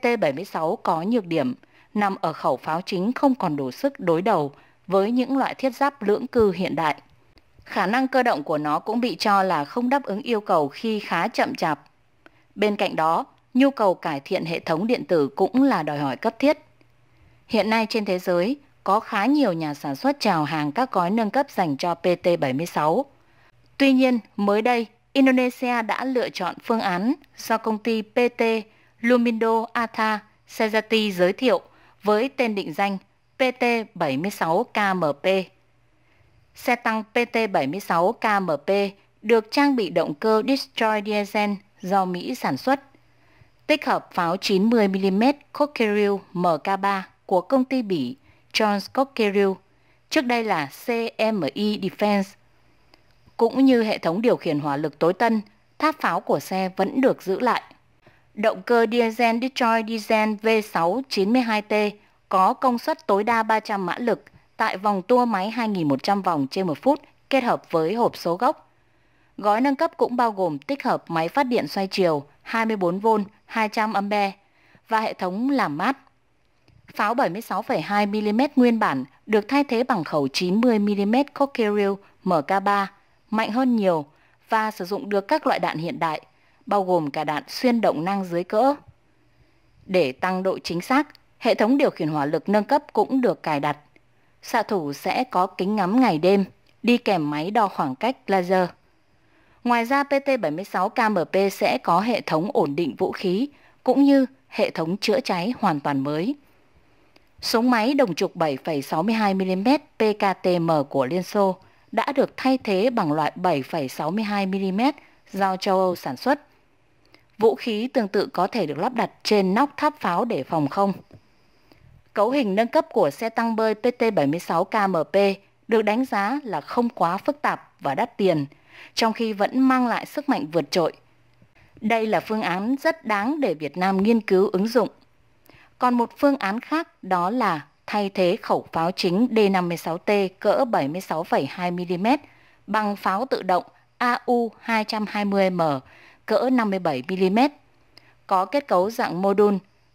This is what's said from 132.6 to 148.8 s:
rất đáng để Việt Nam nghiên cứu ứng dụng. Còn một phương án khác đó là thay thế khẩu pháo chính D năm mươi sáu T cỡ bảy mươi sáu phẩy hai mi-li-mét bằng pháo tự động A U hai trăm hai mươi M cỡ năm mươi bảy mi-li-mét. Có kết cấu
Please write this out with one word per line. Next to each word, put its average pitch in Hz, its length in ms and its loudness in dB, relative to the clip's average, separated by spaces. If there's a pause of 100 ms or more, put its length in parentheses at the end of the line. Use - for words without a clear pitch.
rất 320 220 -2
đáng 226 360 -2
để 208 120 0
Việt 151 240 -8
Nam 190 260 0
nghiên 226 180 4
cứu 190 280 4
ứng 185 180 -2
dụng. 226 220 0 (920)
Còn 247 140 2
một 233 240 0
phương 285 200 2
án 202 220 -4
khác - 440 -6
đó 180 260 0
là 202 360 0 (220)
thay 208 220 -2
thế 190 320 2
khẩu - 300 -2
pháo 170 200 -2
chính 196 400 0
D 220 80 2 (120)
năm 180 160 0
mươi 170 100 -4
sáu 170 200 -6
T 208 140 -4 (280)
cỡ 208 260 2
bảy 190 220 0
mươi 170 140 -6
sáu 165 220 -4
phẩy 190 220 -2
hai 180 260 -6
mi-li-mét 180 480 -2 (480)
bằng 208 280 -2
pháo 202 300 -2
tự - 180 -4
động 185 200 0 (340)
A 240 280 0
U 240 340 0
hai 220 240 -2
trăm 214 260 -6
hai 208 160 -4
mươi 196 240 2
M 175 120 -2 (640)
cỡ 220 260 0
năm 233 180 2
mươi 190 100 -2
bảy 147 280 -2
mi-li-mét. 190 440 2 (760)
Có 190 180 2
kết 285 220 -4
cấu 190 220 2